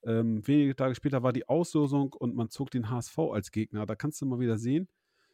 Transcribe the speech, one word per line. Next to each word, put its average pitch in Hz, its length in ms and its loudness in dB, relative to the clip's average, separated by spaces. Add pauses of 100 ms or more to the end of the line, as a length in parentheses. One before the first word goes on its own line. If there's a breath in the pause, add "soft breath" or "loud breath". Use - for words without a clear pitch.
Ähm, 113 420 0
wenige 143 300 4
Tage 131 180 0
später 135 300 0
war 127 80 4
die 123 160 -4
Auslosung 143 640 2
und 123 240 -2
man 113 140 -2
zog 135 200 -6
den 113 200 -2
H 123 80 -2
S 117 100 -6
V - 240 -2
als 101 180 -2
Gegner. 107 360 -2
Da 107 100 -4
kannst - 240 -6
du 143 60 -2
mal 127 120 0
wieder 117 200 2
sehen, 135 300 0 (460)